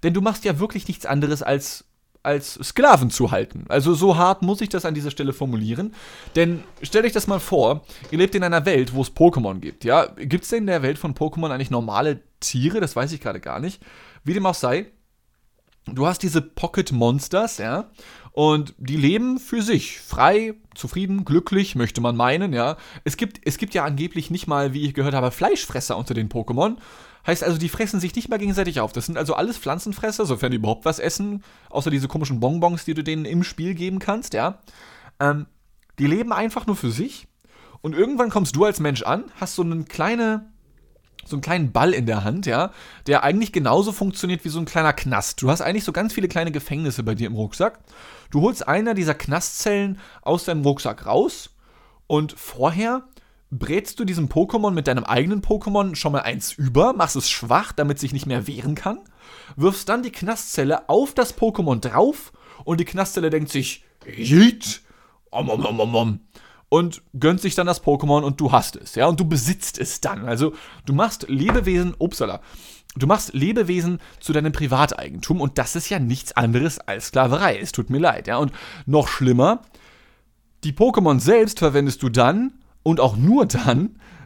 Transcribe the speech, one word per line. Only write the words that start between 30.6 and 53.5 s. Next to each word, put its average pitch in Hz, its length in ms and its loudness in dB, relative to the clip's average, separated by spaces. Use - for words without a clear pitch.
was 160 140 0
essen, 202 440 -4
außer 147 220 -2
diese 139 160 0
komischen 139 320 -4
Bonbons, 165 460 -2
die 160 80 -4
du 156 100 -6
denen 156 220 -4
im 170 180 0
Spiel 175 300 -6
geben 185 260 -6
kannst, 214 340 -6
ja. 147 260 -4
Ähm, 147 280 0
die 139 100 2
leben 220 240 0
einfach 220 340 -4
nur 202 120 -2
für 123 140 -4
sich 165 360 -8
und 156 120 -8
irgendwann 233 360 2
kommst 196 260 0
du 160 80 6
als 208 160 2
Mensch 147 240 -2
an, 175 220 -2
hast - 200 -8
so 185 80 -2
eine 165 200 -4
kleine 220 640 -2
so 151 60 -6
einen 139 60 -4
kleinen 156 300 0
Ball 151 220 4
in 123 120 -2
der 107 180 -2
Hand, 156 220 -2
ja, 139 260 0
der 143 160 4
eigentlich 202 300 0
genauso 165 380 2
funktioniert 185 540 -4
wie 170 40 -4
so 156 100 -6
ein 165 60 -4
kleiner 156 280 0
Knast. - 480 -2
Du 127 80 2
hast 160 120 2
eigentlich 208 220 0
so - 80 -4
ganz 214 220 -2
viele 190 140 -2
kleine 170 240 -2
Gefängnisse 143 520 -4
bei 110 120 -2
dir 110 120 -4
im 110 80 -6
Rucksack. 110 440 -2
Du 147 100 2
holst 220 260 0
einer 214 260 2
dieser 165 200 0
Knastzellen 196 840 -2
aus 170 240 -2
deinem 156 180 -2
Rucksack 139 420 -2
raus 127 460 0
und 151 260 -2
vorher 196 720 -4